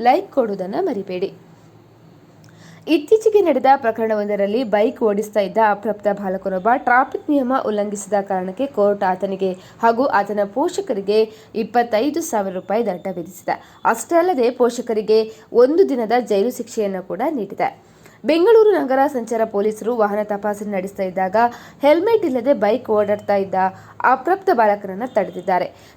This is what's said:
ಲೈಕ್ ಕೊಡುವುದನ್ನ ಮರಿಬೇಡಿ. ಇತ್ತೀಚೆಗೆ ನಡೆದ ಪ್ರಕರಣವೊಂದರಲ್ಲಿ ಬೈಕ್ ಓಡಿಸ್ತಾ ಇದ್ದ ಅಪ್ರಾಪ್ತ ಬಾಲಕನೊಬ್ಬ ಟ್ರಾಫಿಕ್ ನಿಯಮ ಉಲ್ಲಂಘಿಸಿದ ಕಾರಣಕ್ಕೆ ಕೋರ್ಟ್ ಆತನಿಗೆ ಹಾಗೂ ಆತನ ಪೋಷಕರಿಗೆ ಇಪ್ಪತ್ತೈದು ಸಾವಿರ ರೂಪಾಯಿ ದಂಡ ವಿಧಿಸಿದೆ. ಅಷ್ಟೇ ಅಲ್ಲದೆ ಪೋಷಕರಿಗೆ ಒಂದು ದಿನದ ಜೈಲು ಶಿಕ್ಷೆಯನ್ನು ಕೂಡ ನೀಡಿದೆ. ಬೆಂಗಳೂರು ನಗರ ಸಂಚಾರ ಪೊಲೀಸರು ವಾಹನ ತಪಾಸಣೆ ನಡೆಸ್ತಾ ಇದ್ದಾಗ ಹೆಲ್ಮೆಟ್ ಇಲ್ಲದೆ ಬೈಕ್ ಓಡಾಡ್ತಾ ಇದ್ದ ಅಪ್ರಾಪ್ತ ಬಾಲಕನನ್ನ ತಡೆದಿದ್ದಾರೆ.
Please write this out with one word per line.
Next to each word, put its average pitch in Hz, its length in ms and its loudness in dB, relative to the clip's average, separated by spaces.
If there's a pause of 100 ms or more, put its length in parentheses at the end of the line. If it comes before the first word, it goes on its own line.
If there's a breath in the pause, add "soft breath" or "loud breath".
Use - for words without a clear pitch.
ಲೈಕ್ 262 320 2
ಕೊಡುವುದನ್ನ 202 480 -2
ಮರಿಬೇಡಿ. 190 520 -4 (1600 loud breath)
ಇತ್ತೀಚೆಗೆ 415 520 2
ನಡೆದ 262 260 2 (100)
ಪ್ರಕರಣವೊಂದರಲ್ಲಿ 214 880 -2
ಬೈಕ್ 214 380 0
ಓಡಿಸ್ತಾ 214 380 0
ಇದ್ದ 190 180 -2 (120)
ಅಪ್ರಾಪ್ತ 208 420 -4
ಬಾಲಕನೊಬ್ಬ 190 640 -4
ಟ್ರಾಫಿಕ್ 262 540 0
ನಿಯಮ 262 220 0 (140)
ಉಲ್ಲಂಘಿಸಿದ 202 540 -4
ಕಾರಣಕ್ಕೆ 190 460 -4
ಕೋರ್ಟ್ 202 380 0
ಆತನಿಗೆ 185 480 -2
ಹಾಗೂ 226 520 0
ಆತನ 202 360 0 (140)
ಪೋಷಕರಿಗೆ 220 760 -2 (220 loud breath)
ಇಪ್ಪತ್ತೈದು 240 680 -2
ಸಾವಿರ 196 340 -4
ರೂಪಾಯಿ 202 320 -4
ದಂಡ 180 280 -6
ವಿಧಿಸಿದೆ. - 680 -10
ಅಷ್ಟೇ 226 320 0
ಅಲ್ಲದೆ 330 340 2
ಪೋಷಕರಿಗೆ 220 840 0 (200 loud breath)
ಒಂದು 269 360 4
ದಿನದ 240 320 -2
ಜೈಲು 214 360 0
ಶಿಕ್ಷೆಯನ್ನು 196 460 -6
ಕೂಡ 185 280 -8
ನೀಡಿದೆ. - 600 -6 (340 loud breath)
ಬೆಂಗಳೂರು 415 460 6
ನಗರ 269 360 2
ಸಂಚಾರ 233 380 -2
ಪೊಲೀಸರು 214 520 -2
ವಾಹನ 208 260 0
ತಪಾಸಣೆ 208 540 -6
ನಡೆಸ್ತಾ 190 260 -6
ಇದ್ದಾಗ 185 340 -2 (460 loud breath)
ಹೆಲ್ಮೆಟ್ 359 420 4
ಇಲ್ಲದೆ 254 280 0
ಬೈಕ್ 220 380 0
ಓಡಾಡ್ತಾ 208 460 0
ಇದ್ದ 190 180 -2 (460 loud breath)
ಅಪ್ರಾಪ್ತ 294 520 0
ಬಾಲಕನನ್ನ 208 540 0
ತಡೆದಿದ್ದಾರೆ. 180 920 -2